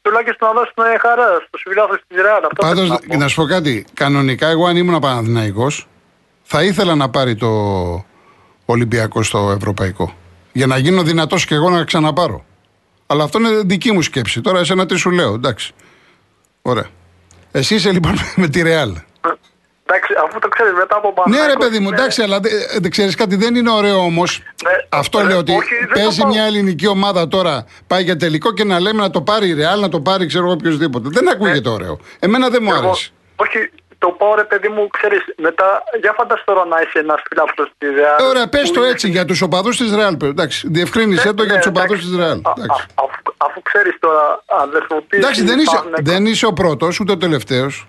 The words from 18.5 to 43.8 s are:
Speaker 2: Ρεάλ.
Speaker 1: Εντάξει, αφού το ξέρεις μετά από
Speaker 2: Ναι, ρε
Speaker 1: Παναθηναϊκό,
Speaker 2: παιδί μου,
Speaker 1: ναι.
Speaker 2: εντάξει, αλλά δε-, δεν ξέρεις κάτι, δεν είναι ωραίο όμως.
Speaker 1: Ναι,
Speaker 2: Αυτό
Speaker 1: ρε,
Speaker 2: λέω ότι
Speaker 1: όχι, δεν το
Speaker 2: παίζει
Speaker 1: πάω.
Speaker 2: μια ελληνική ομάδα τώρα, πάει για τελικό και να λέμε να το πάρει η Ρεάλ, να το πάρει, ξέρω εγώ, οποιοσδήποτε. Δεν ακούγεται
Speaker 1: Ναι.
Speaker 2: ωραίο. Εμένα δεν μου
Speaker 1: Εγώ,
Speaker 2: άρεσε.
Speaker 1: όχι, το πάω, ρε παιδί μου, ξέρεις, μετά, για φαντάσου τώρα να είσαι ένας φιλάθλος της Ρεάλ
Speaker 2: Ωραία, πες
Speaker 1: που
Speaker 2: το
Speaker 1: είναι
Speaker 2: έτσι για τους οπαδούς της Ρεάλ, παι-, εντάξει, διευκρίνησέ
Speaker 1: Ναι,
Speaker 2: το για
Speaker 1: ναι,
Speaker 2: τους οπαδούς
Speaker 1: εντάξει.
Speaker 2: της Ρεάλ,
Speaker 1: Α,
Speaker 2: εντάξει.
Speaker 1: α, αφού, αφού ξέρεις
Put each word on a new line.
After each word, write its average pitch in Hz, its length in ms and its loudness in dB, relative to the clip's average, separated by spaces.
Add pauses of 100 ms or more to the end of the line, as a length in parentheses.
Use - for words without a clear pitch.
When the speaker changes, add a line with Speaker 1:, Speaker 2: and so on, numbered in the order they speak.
Speaker 2:
Ρεάλ. 156 340 0 (880)
Speaker 1:
Εντάξει, 190 280 0 (140)
αφού 214 120 -8
το 214 80 -2
ξέρεις 208 260 2
μετά 185 220 2
από 208 120 0
Speaker 2:
Ναι, 196 60 0
ρε - 0 - (280)
Speaker 1:
Παναθηναϊκό, 285 220 2
Speaker 2:
παιδί 226 160 0
μου, 196 100 0
Speaker 1:
ναι. 202 60 -4
Speaker 2:
εντάξει, 208 260 0
αλλά 196 180 0
δε-, 214 100 -2 (300)
δεν 170 120 -2
ξέρεις 196 240 0
κάτι, 202 200 0
δεν 233 200 2
είναι 233 160 2
ωραίο 202 280 2
όμως. 175 400 0 (240)
Speaker 1:
Ναι, 175 80 2 (180)
Speaker 2:
Αυτό 151 300 0
Speaker 1:
ρε, 202 80 2
Speaker 2:
λέω 190 100 2
ότι 170 140 0
Speaker 1:
όχι, 208 280 0
δεν 240 80 -4
το - 120 -2
Speaker 2:
παίζει 208 220 2
Speaker 1:
πάω. - 100 2
Speaker 2:
μια 220 120 0
ελληνική 202 440 0
ομάδα 190 400 2
τώρα, 160 380 0 (220)
πάει 185 160 0
για 180 140 0
τελικό 170 360 0
και 196 100 -2
να 185 160 2
λέμε 214 220 0
να 196 80 0
το 160 120 -2
πάρει 208 260 0
η 170 60 0
Ρεάλ, 160 260 0
να 196 100 0
το 165 120 -2
πάρει, 185 240 0
ξέρω 165 180 -2
εγώ, 180 100 2
οποιοσδήποτε. 147 560 -2
Δεν 254 200 2
ακούγεται 170 400 0
Speaker 1:
Ναι. 110 60 -2
Speaker 2:
ωραίο. 90 240 -8 (200)
Εμένα 247 300 2
δεν 240 140 2
μου 196 100 0
Speaker 1:
Εγώ, 151 140 0
Speaker 2:
άρεσε. - 220 -2 (260)
Speaker 1:
όχι, - 340 -4 (280)
το 180 100 0
πάω, 202 280 2
ρε 208 80 2
παιδί 202 240 -2
μου, 208 200 -2
ξέρεις, 202 360 -2 (140)
μετά, 175 460 0 (180)
για 208 160 -6
φαντάσου 220 280 -2
τώρα 185 200 2
να 165 160 0
είσαι 160 180 -2
ένας 151 300 -2
φιλάθλος 151 480 -2
της 147 180 -4
Ρεάλ 147 340 4
Speaker 2:
Ωραία, 254 200 0
πες 285 180 0
Speaker 1:
που 349 60 -2
Speaker 2:
το 247 80 2
Speaker 1:
είναι 254 80 2
Speaker 2:
έτσι 240 200 -2
για 180 160 0
τους 180 160 -2
οπαδούς 190 360 0
της 214 180 -2
Ρεάλ, 196 220 0
παι-, 147 100 -4
εντάξει, 156 440 -4
διευκρίνησέ 202 560 2
Speaker 1:
Ναι, 214 60 0
Speaker 2:
το 214 100 0
για 208 100 2
Speaker 1:
ναι, 190 60 4
Speaker 2:
τους 175 80 4
οπαδούς 185 220 0
Speaker 1:
εντάξει. 180 180 -2
Speaker 2:
της 180 100 -2
Ρεάλ, 160 260 0
Speaker 1:
Α, 165 140 0
Speaker 2:
εντάξει. 165 240 -2
Speaker 1:
α, - 220 -4
αφού, - 120 -6 (220)
αφού - 240 -2
ξέρεις 190 380 0